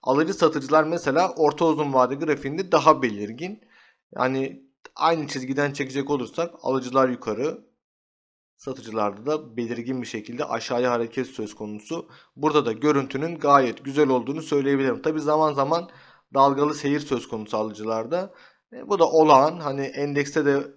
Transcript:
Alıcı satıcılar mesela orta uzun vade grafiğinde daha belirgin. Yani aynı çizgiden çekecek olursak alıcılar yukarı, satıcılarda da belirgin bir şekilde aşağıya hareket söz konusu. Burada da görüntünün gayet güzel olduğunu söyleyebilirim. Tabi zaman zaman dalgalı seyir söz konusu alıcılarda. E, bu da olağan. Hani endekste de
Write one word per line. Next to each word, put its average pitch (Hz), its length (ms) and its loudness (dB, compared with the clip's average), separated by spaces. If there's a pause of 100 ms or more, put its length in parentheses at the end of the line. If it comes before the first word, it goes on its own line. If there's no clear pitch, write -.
Alıcı 151 300 0
satıcılar 156 500 2
mesela 165 540 0
orta 151 280 2
uzun 151 280 0
vade 127 220 4
grafiğinde 151 560 -4
daha 147 300 6
belirgin. 120 600 -6 (540)
Yani 135 480 -2 (320)
aynı 156 320 0
çizgiden 139 460 -2
çekecek 139 360 -6
olursak 147 520 -4
alıcılar 131 480 2
yukarı, 120 560 -4 (920)
satıcılarda 107 680 -6
da 143 320 -6
belirgin 120 440 -6
bir 110 60 -10
şekilde 120 380 -8
aşağıya 123 460 -2
hareket 117 360 -4
söz 110 280 -10
konusu. - 540 -12 (260)
Burada 147 300 2
da 113 60 0
görüntünün 143 680 -2
gayet 139 460 4
güzel 139 240 2
olduğunu 131 320 0
söyleyebilirim. 135 600 0
Tabi 156 180 0
zaman 151 340 2
zaman 151 360 -2 (440)
dalgalı 139 400 4
seyir 143 260 0
söz 127 280 -4
konusu 107 300 -6
alıcılarda. 113 760 -4 (400)
E, 254 160 -16
bu 190 100 0
da 165 60 8
olağan. 156 540 6
Hani 139 220 -6
endekste 143 640 -4
de 139 180 2 (140)